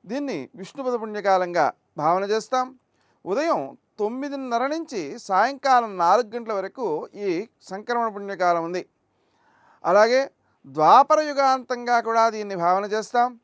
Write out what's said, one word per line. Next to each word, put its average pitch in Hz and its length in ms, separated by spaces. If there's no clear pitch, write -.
దీన్ని 254 320
విష్ణుపద 247 460
పుణ్యకాలంగా 185 640
భావన 170 260
చేస్తాం. 220 440
ఉదయం 247 360
తొమ్మిదిన్నర 254 680
నుంచి 294 340
సాయంకాలం 240 800
నాలుగు 202 380
గంటల 226 180
వరకు 196 320
ఈ 196 320
సంక్రమణ 226 440
పుణ్యకాలం 180 520
ఉంది. 180 160
అలాగే 220 380
ద్వాపర 190 540
యుగాంతంగా 262 800
కూడా 226 300
దీన్ని 208 260
భావన 185 300
చేస్తాం. 220 440